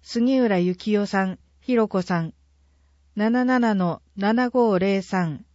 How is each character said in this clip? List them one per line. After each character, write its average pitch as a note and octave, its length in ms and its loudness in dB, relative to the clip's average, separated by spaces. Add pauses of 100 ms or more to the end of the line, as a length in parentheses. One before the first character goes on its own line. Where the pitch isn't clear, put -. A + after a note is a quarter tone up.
杉 B3+ 380 0
浦 G#3 200 2
幸 F3+ 320 -2
代 G3+ 140 0
さ F#3+ 180 -2
ん、 F#3 160 -6 (220)
ひ B3+ 120 -4
ろ A3 140 2
こ F#3+ 140 -2
さ F3+ 180 -2
ん。 E3 140 -6 (800)
七 A#3 300 0
七 A#3+ 300 2
の E3+ 260 -2 (160)
七 A#3 320 0
五 A3+ 280 2
零 G3 240 0
三。 F3+ 540 -4